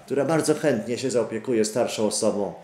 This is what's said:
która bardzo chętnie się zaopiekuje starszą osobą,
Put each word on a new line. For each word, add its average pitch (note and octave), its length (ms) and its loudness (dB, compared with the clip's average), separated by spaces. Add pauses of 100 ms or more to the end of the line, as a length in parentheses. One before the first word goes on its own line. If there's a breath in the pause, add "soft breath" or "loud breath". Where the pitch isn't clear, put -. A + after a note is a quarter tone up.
która C3+ 180 0
bardzo D3+ 300 2
chętnie A#2+ 440 0
się C3 120 -2
zaopiekuje A2 540 0
starszą A2 420 0
osobą, G2+ 460 0 (120)